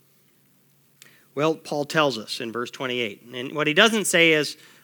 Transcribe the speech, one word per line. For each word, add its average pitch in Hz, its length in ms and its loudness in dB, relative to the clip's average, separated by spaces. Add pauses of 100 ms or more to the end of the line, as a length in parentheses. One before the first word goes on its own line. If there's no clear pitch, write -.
(1400)
Well, 156 200 0
Paul 151 280 -6
tells 143 340 0
us 104 220 -10
in 117 140 -8
verse 120 180 -6
twenty-eight. 123 520 -6 (100)
And 123 200 -8
what 147 140 0
he 151 60 0
doesn't 214 320 4
say 170 260 4
is, 151 240 2 (280)